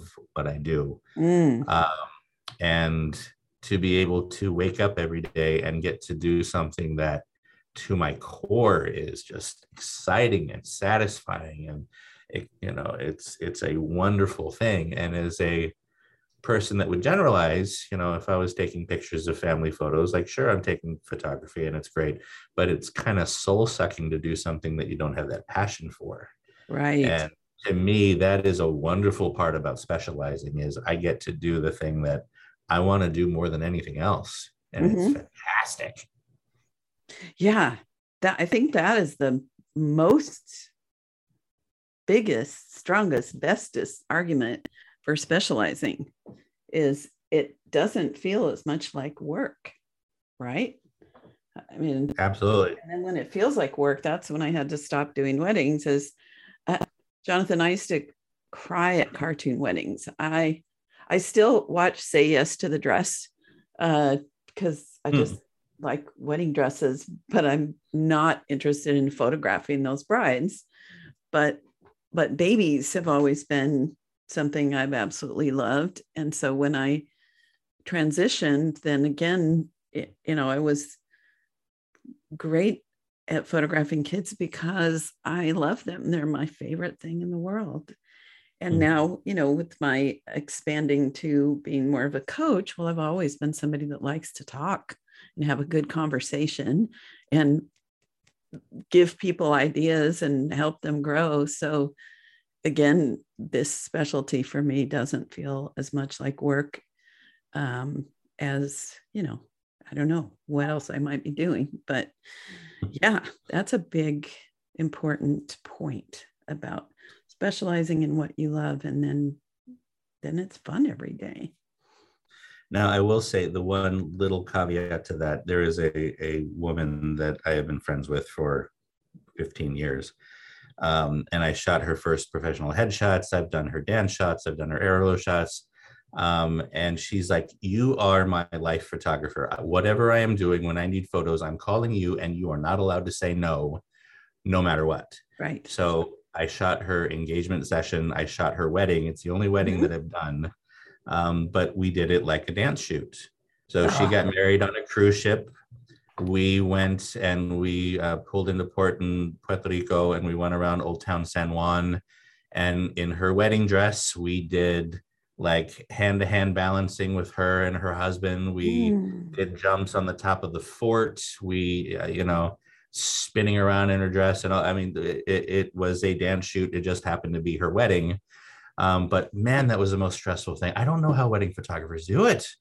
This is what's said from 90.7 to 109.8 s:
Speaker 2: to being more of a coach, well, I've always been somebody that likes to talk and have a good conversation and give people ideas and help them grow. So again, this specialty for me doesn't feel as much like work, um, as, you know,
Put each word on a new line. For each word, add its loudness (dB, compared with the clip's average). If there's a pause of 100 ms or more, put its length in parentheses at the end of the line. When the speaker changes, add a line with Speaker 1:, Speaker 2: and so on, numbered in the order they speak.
Speaker 2:
to 2
being 0
more 2
of -2
a -4
coach, 0
well, -2
I've -2
always -2
been -2
somebody -2
that -8
likes -4
to -16
talk -6 (380)
and -4
have 0
a -4
good 0
conversation -2 (420)
and 4 (1300)
give 6
people 0
ideas 2
and 0
help -2
them -2
grow. 2
So -2 (720)
again, 4 (160)
this -2
specialty -2
for -4
me 0
doesn't -4
feel -8
as -8
much -6
like -6
work, -2 (720)
um, -6 (340)
as, -4 (200)
you -4
know, -8 (480)